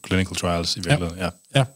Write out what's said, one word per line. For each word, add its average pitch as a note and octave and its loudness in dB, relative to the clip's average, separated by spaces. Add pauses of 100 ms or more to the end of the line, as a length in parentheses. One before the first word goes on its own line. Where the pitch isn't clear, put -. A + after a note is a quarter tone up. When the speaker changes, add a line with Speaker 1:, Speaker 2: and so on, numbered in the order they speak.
Speaker 1:
clinical F#2 0
trials E2+ 0
i - -8
Speaker 2:
Ja. F2 -6
Speaker 1:
virkeligheden, E2+ 0
ja. F2 -2 (300)
Speaker 2:
Ja. C3+ 6 (120)